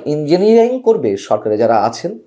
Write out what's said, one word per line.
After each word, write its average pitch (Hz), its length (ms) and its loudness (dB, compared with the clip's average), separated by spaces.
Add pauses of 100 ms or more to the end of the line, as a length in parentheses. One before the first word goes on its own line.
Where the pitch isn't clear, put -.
ইঞ্জিনিয়ারিং 208 760 2
করবে 160 360 0
সরকারে 107 420 -2
যারা 110 260 2
আছেন? 170 420 -6